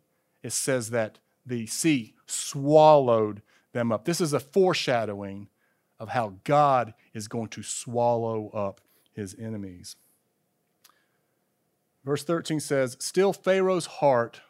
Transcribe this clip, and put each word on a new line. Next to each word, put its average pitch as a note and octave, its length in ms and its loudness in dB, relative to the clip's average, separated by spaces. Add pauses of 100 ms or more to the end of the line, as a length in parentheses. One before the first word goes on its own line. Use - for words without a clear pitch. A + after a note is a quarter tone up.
(420)
it A#2+ 100 -12
says B2 380 -4
that A2+ 300 -4 (260)
the A#2+ 220 -6
sea C3+ 480 -2 (100)
swallowed C#3 1160 4 (300)
them A#2 200 -2
up. G#2+ 140 -4
This E3+ 140 -4
is D#3 140 -2
a C#3 60 0
foreshadowing G#2 1080 0 (500)
of A2+ 120 -12
how A2 340 -4
God C#3 500 2 (200)
is G#2+ 160 -12
going A2+ 200 -6
to A2 140 -14
swallow A#2 840 -2
up G2+ 320 -6 (320)
his G2 220 -10
enemies. G2 600 -14 (2000)
Verse C#3+ 220 -4
thirteen D#3+ 340 -2
says, C3+ 400 -2
"Still F#3+ 320 0
Pharaoh's F#3 540 0
heart A#2+ 640 0